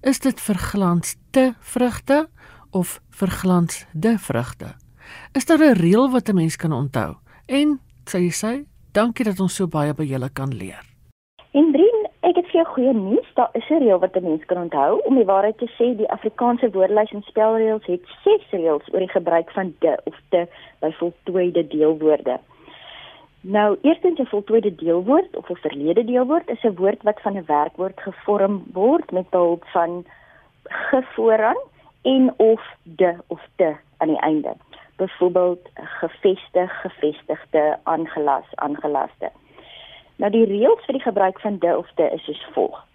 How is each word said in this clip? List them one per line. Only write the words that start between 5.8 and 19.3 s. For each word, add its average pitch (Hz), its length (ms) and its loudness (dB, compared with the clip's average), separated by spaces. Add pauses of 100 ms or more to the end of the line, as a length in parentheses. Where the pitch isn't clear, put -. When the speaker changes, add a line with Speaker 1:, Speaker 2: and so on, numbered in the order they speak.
Speaker 1:
wat 254 160 0
'n 202 80 0
mens 165 200 0
kan 160 180 -4
onthou? 120 420 -4 (300)
En, 285 340 0 (240)
sê - 160 -4
jy 175 120 0
sê, 247 340 -6 (260)
dankie 226 340 0
dat 190 140 -2
ons 185 160 -2
so 190 120 -2
baie 151 260 -2
by 156 100 -6
julle 131 260 -4
kan 135 200 -8
leer. 95 340 -12 (680)
Speaker 2:
Hendrien, 339 560 4 (140)
ek 349 140 0
het 359 100 0
vir 330 180 0
jou - 20 2
goeie 262 280 0
nuus. 214 420 -2
Daar - 180 2
is - 160 -8
'n 311 100 2
reël 208 200 4
wat 185 160 -2
'n 185 80 -2
mens 160 220 -4
kan 180 120 -2
onthou. 160 480 0
Om 269 100 2
die 233 100 4
waarheid 196 320 2
te 240 200 -6
sê, 240 180 2
die 208 160 -2
Afrikaanse 240 580 -2
woordelys 196 420 2
en 208 100 -10
spelreëls 220 640 0
het 180 180 -4 (200)
ses 415 280 4
reëls 160 420 -2
oor 185 60 0
die 185 100 -2
gebruik 170 420 0